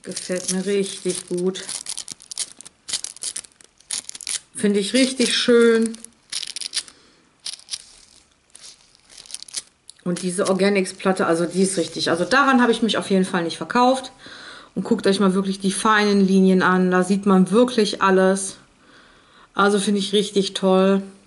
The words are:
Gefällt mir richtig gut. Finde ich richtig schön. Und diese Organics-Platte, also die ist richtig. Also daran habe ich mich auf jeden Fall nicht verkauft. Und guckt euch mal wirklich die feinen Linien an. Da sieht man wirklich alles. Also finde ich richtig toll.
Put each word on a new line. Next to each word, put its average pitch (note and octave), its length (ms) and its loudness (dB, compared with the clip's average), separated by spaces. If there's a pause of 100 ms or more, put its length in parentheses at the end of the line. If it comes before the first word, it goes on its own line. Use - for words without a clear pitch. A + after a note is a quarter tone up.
Gefällt F#3 480 -8
mir F#3 140 -4
richtig G3 600 -6
gut. F#3 360 -6 (3000)
Finde G3+ 240 0
ich G3+ 140 -6
richtig B3+ 420 0
schön. A#3 600 2 (4000)
Und F3 200 -6
diese F3+ 260 -4
Organics-Platte, F#3+ 800 0
also E3 200 0
die F3+ 160 -2
ist F#3 160 0
richtig. D#3+ 320 -4
Also E3+ 140 0
daran B3+ 360 4
habe A#3 120 4
ich A3+ 100 0
mich G#3+ 160 0
auf F#3 120 -6
jeden F#3+ 140 4
Fall F3 200 -2
nicht D#3+ 140 -8
verkauft. B3 520 0 (640)
Und F#3+ 80 -4
guckt G3 240 0
euch G3 140 2
mal F#3+ 140 4
wirklich G3 260 -2
die F#3+ 120 0
feinen G#3 540 2
Linien F#3+ 360 4
an. F#3 280 2
Da F#3 140 4
sieht G3 200 0
man F#3 280 4
wirklich A3+ 500 2
alles. F#3+ 540 2 (1000)
Also G3+ 240 2
finde G3+ 220 0
ich G3 120 -6
richtig G3 420 0
toll. F#3+ 480 2 (240)